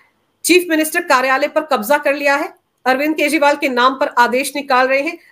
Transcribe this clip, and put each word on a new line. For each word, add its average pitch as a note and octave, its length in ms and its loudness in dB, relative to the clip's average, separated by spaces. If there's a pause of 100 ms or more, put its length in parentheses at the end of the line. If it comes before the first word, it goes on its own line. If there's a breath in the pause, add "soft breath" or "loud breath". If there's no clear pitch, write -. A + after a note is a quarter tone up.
(440 soft breath)
चीफ F4 260 2
मिनिस्टर D#4 320 0
कार्यालय C4+ 460 0
पर D4+ 160 -2
कब्जा C#4 340 0
कर D4 160 -2
लिया C#4+ 220 0
है, E4+ 160 -6 (340)
अरविंद C#4+ 300 0
केजरीवाल D4 400 2
के D4 120 -4
नाम B3+ 260 2
पर C#4 140 -2 (100)
आदेश B3 380 0
निकाल C4 320 0
रहे C4+ 120 0
हैं, E4+ 180 -6 (140 loud breath)